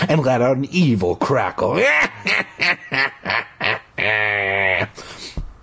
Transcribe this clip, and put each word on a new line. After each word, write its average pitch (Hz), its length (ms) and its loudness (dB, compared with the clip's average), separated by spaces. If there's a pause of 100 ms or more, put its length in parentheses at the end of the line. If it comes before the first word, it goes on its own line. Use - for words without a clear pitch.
and 156 160 4
let 127 180 2
out 127 160 4
an 135 80 -2
evil 120 500 2
crackle. 104 600 0
<laughs> 110 3750 -2 (140)